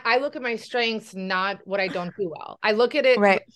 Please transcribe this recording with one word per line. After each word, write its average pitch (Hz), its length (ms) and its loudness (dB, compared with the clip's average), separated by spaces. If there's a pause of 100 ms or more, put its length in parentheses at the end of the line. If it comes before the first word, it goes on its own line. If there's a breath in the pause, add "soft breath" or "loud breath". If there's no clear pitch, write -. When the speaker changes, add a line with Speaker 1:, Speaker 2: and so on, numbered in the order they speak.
Speaker 1:
I 233 140 2
look 285 160 -4
at 294 60 -8
my 240 140 -4
strengths, 226 600 -4
not 190 500 -4
what 190 140 -4
I 190 100 0
don't 175 260 -8
do 190 140 -4
well. - 340 -14
I 214 100 2
look 240 220 2
at 285 100 2
it 254 160 6
Speaker 2:
Right. 196 220 6
Speaker 1:
with - 0 - (120)